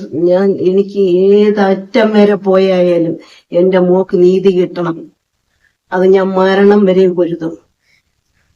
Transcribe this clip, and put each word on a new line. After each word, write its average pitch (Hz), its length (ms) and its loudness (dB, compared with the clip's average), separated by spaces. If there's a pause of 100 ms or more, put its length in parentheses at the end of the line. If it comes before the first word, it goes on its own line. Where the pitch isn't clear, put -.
(120)
ഞാൻ, 180 380 0
എനിക്ക് 196 500 -2
ഏതറ്റം 202 1120 0
വരെ 208 200 2
പോയായാലും 185 840 0 (340)
എന്റെ 185 260 0
മോക്ക് 185 380 0
നീതി 180 440 2
കിട്ടണം. 170 520 -6 (800)
അത് 185 120 -2
ഞാൻ 190 240 2
മരണം 196 560 2
വരെയും 185 320 2
പൊരുതും. 170 420 -6 (960)